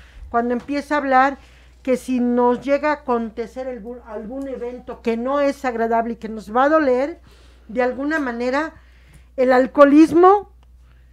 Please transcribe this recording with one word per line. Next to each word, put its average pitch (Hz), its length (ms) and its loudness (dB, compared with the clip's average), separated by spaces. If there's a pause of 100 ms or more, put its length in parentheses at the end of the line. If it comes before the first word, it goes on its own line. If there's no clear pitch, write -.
(300)
cuando 240 240 -2
empieza 285 400 -6
a 294 40 0
hablar 269 400 2 (440)
que 254 140 0
si 254 240 -4
nos 240 420 0
llega 285 280 0
a 294 40 -2
acontecer 233 760 -6
algún, 240 380 -12
algún 233 420 -12
evento 240 540 -12
que 226 140 -2
no 269 240 -4
es 277 240 -2
agradable 226 500 -2
y - 20 -16
que 226 120 -12
nos 208 260 -10
va 254 100 2
a 285 40 4
doler, 294 520 0 (480)
de 233 140 -4
alguna 269 360 -2
manera, 254 560 -4 (640)
el 254 160 2
alcoholismo 302 1000 6 (640)